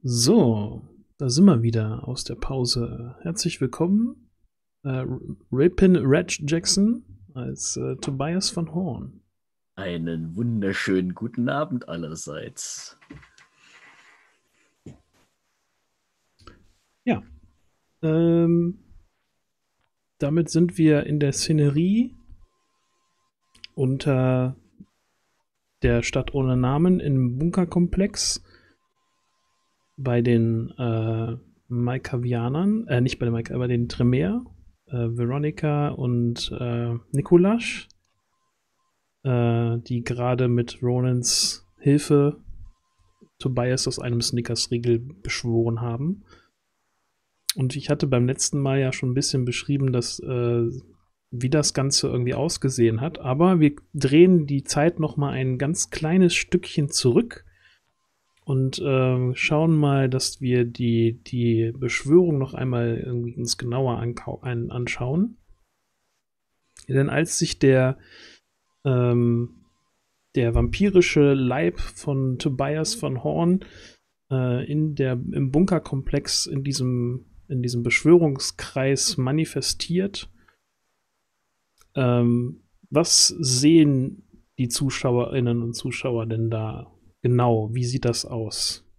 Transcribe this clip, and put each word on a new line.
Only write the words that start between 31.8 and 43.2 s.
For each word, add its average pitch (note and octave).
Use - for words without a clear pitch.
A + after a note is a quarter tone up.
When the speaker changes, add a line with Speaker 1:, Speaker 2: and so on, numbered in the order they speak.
Speaker 1:
äh, B2
nicht B2+
bei B2
den A#2
Maik-, A2+
bei B2
den A#2+
Tremere, D3
äh, A#2+
Veronica D3
und, A#2+
äh, A#2+
Nikolasch, F3+
äh, A#2+
die A#2+
gerade B2
mit A#2+
Ronans B2
Hilfe D3